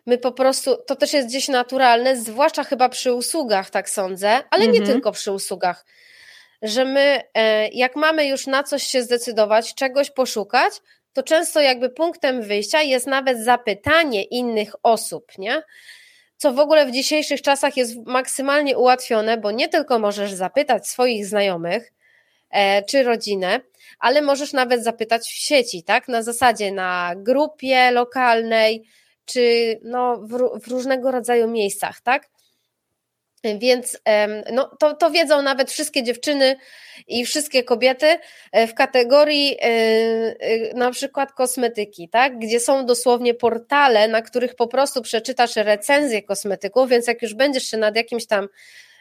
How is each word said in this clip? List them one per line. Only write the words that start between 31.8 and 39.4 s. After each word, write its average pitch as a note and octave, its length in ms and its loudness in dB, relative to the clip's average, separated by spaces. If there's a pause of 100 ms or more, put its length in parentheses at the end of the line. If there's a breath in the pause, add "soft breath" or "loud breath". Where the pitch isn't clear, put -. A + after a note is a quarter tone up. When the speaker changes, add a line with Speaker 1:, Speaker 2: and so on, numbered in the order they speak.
Speaker 1:
tak? C4+ 280 -2 (1300)
Więc, B3 460 0
em, G#3 380 2 (100)
no, C4 260 -2
to, D4+ 140 2
to D4+ 180 2
wiedzą D4+ 300 2
nawet C4+ 300 -2
wszystkie D4 320 -4
dziewczyny C4 520 0 (520 loud breath)
i A#3+ 180 -4
wszystkie C#4+ 380 -2
kobiety, B3+ 540 2 (340 loud breath)
e, A3+ 160 2
w A3+ 60 -10
kategorii, C#4 880 2